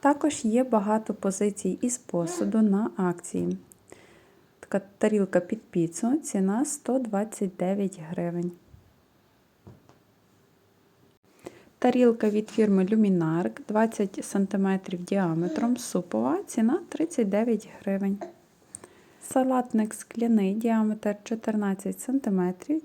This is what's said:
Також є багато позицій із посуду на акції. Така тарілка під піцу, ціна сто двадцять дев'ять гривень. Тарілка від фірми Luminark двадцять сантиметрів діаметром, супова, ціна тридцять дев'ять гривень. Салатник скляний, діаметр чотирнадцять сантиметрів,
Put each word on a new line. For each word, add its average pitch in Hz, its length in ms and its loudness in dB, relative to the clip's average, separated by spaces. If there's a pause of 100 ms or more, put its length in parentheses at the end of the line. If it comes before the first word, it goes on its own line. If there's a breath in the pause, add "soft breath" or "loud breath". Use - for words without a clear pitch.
Також 285 440 2
є 233 200 2
багато 214 500 0
позицій 196 680 -2
із 247 180 -2
посуду 202 640 0
на 208 340 2
акції. 180 600 -2 (1000 loud breath)
Така - 200 -4 (180)
тарілка 202 420 2
під 180 220 -8
піцу, 185 560 0
ціна 208 460 0
сто 262 340 -2
двадцять 208 600 -4
дев'ять 190 420 -2 (100)
гривень. 175 420 -4 (3250 loud breath)
Тарілка 240 520 4
від 214 200 -2
фірми 202 340 4
Luminark 185 840 2
двадцять 214 560 0
сантиметрів 190 800 0
діаметром, 190 720 0
супова, 226 680 -2
ціна 247 420 2
тридцять 262 400 -2
дев'ять 214 400 0 (120)
гривень. 196 380 -2 (1120 loud breath)
Салатник 247 640 2
скляний, 220 600 0
діаметр 214 680 0
чотирнадцять 202 760 -4
сантиметрів, 226 840 0